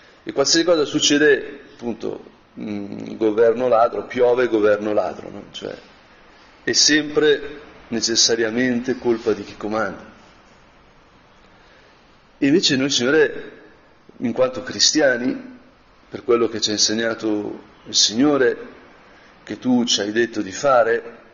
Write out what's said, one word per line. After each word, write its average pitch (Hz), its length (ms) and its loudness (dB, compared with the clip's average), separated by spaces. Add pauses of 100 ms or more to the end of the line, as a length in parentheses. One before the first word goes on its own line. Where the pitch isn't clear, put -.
(240)
E - 100 -12
qualsiasi 139 320 2
cosa 165 180 4
succede, 143 760 2 (120)
appunto, 110 580 -10 (280)
mm, 107 580 -10
governo 113 500 2
ladro, 113 380 2
piove 123 420 2
governo 107 460 2
ladro, 90 360 -4
no? 101 220 -16
Cioè, 101 240 -12 (880)
è - 80 -4
sempre 147 920 2 (280)
necessariamente 117 1080 0
colpa 117 360 0
di 101 100 -6
chi - 120 -16
comanda. 104 560 -6 (2250)
E 143 100 0
invece 156 280 4
noi, 131 140 0
Signore, 135 600 0 (680)
in 117 160 -4
quanto 127 300 -2
cristiani, 127 880 0 (580)
per - 140 -12
quello 117 240 4
che 107 140 -4
ci - 80 -2
ha 107 40 0
insegnato 107 1000 -2 (140)
il 104 100 -8
Signore, 127 760 2 (720)
che 107 160 -10
tu 123 260 2
ci - 160 -2
hai 101 100 -4
detto 113 300 -2
di 95 100 -6
fare 117 680 0 (160)